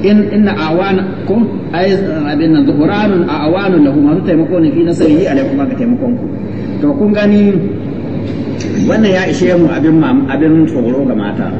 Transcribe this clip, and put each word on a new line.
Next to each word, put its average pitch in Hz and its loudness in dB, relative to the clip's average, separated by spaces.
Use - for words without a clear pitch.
In, 208 4
inna 208 2
awana, 190 -2
ko? 196 0
Ai, 190 0
abin 160 2
nan, 143 4
zuhuranun 175 0
awanun 165 0
lahu, 139 2
masu 151 2
taimako 165 0
ne 151 2
fi 170 0
nasarihi 165 2
alaikum, 139 -2
ga 127 -2
taimakon 120 -2
ku. 113 -6
To, 294 0
kun 208 0
gani, 208 4
wannan 214 2
ya 185 0
ishe 175 0
mu 170 4
abin 160 2
mam-, 135 2
abin 156 2
tsoro 131 -2
ga 120 -2
mata. 101 -4